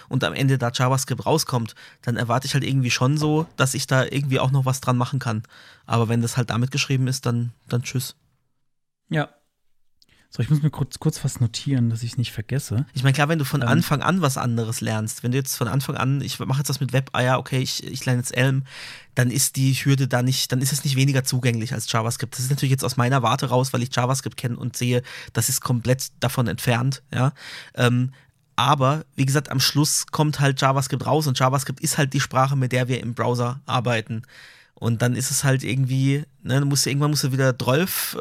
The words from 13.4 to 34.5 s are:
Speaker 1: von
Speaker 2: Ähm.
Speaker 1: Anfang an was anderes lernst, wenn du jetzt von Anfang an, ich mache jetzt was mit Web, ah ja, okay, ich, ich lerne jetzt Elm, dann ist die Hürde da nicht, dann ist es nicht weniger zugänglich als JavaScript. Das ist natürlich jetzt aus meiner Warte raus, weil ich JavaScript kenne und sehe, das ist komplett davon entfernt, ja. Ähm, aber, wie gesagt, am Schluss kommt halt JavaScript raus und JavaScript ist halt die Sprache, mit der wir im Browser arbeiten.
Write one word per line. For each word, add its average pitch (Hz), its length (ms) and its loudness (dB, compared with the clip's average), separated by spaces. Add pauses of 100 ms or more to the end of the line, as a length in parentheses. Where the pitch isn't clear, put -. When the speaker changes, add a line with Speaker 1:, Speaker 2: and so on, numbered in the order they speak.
Speaker 1:
von 135 160 -2
Speaker 2:
Ähm. 117 80 0
Speaker 1:
Anfang 156 320 2
an 185 200 2
was 135 160 2
anderes 117 440 -2
lernst, 110 420 -4
wenn 120 80 0
du 127 60 2
jetzt 139 180 -2
von 117 140 -2
Anfang 135 260 -2
an, 135 240 0
ich 131 200 -6
mache 117 180 -2
jetzt 143 100 -2
was 139 140 -4
mit 127 100 -4
Web, 135 220 0
ah - 80 0
ja, 127 160 2
okay, 127 220 -4
ich, - 260 -6
ich - 200 -10
lerne 123 140 2
jetzt - 160 -6
Elm, 135 280 2 (520)
dann 123 160 2
ist 131 240 0
die 135 180 2
Hürde 135 360 2
da 123 120 0
nicht, 131 300 0
dann 131 100 0
ist 135 120 0
es 139 100 -4
nicht 135 140 0
weniger 135 260 2
zugänglich 120 500 0
als 113 160 -6
JavaScript. 113 440 -2
Das - 80 -6
ist 127 80 -4
natürlich 139 220 2
jetzt 135 120 0
aus 127 140 -2
meiner 127 260 2
Warte 117 240 2
raus, 127 240 2
weil 120 120 0
ich 123 120 -6
JavaScript 127 400 -2
kenne 120 220 -6
und 123 180 -8
sehe, 123 260 0 (300)
das - 160 0
ist 131 140 -2
komplett 127 580 0
davon 120 280 0
entfernt, 123 560 0 (100)
ja. 131 180 2 (440)
Ähm, 123 360 2 (460)
aber, 139 480 2 (100)
wie 135 100 2
gesagt, 135 240 0
am 131 120 0
Schluss - 460 2
kommt 151 340 0
halt 139 180 2
JavaScript 135 460 0
raus 151 220 2
und 127 120 0
JavaScript 135 400 0
ist - 180 -2
halt 135 140 2
die 147 80 0
Sprache, 135 380 2
mit 127 160 0
der 123 160 0
wir 127 120 0
im 120 120 -6
Browser 120 520 -2
arbeiten. 113 580 -2 (560)